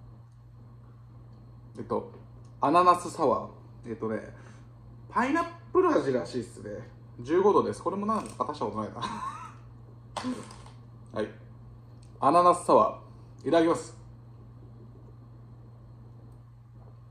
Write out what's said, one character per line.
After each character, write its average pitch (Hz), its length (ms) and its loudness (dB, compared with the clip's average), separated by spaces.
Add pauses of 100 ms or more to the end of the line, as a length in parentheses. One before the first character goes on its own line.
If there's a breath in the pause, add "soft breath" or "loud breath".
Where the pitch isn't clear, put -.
(1800)
え 120 40 -10
っ - 40 -8
と、 107 260 -4 (500)
ア 139 100 2
ナ 175 140 6
ナ 175 140 8
ス 165 120 -8
サ 160 160 -2
ワ - 220 0 (360)
ー。 120 60 -10
え - 20 -6
っ 110 40 -10
と 113 120 -6
ね、 110 120 -4 (920 loud breath)
パ 240 160 0
イ 294 80 -2
ナ 339 80 2
ッ 330 40 -4 (260)
プ 370 100 4
ル 359 80 4
味 139 220 2
ら 120 120 -2
し - 140 -8
い 113 40 -4
っ - 20 -8
す - 180 -18
ね。 104 80 -12 (500)
十 156 220 2
五 202 100 6
度 139 100 6
で 107 120 -2
す。 - 80 -14
こ 165 80 -2
れ 185 60 -4
も 208 100 -4
な 214 140 -2
ん - 60 -8
か - 200 -6
大 147 80 -6
し 143 40 -12
た 135 60 -4
こ 107 60 -4
と 107 80 -8
な 104 80 -4
い - 60 -10
な。 107 100 -12
<laughs> - 2000 -12
は 107 100 -4
い。 107 60 -6 (920)
ア 135 100 4
ナ 175 120 8
ナ 180 120 8
ス - 100 -8
サ 160 100 4
ワ - 260 4 (420)
ー、 - 60 -8
い - 20 0
た 165 80 6
だ 165 60 6
き 170 40 4
ま 160 60 4
す。 - 240 -10 (3250)